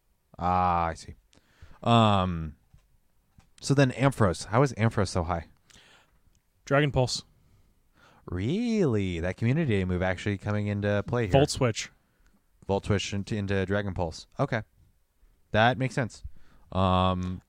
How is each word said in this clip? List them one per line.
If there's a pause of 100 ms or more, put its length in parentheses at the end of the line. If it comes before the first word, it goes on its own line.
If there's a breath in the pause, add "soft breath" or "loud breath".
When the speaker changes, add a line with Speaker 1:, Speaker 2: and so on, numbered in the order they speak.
(400)
Speaker 1:
Ah,
I
see. (680 soft breath)
Um, (1040)
so
then
Ampharos.
How
is
Ampharos
so
high? (1200 soft breath)
Speaker 2:
Dragon
Pulse. (1000 soft breath)
Speaker 1:
Really?
That
Community
Day
move
actually
coming
into
play
here.
Speaker 2:
Volt
Switch. (800)
Speaker 1:
Volt
Switch
into,
into
Dragon
Pulse. (120)
Okay. (880)
That
makes
sense. (480 soft breath)
Um,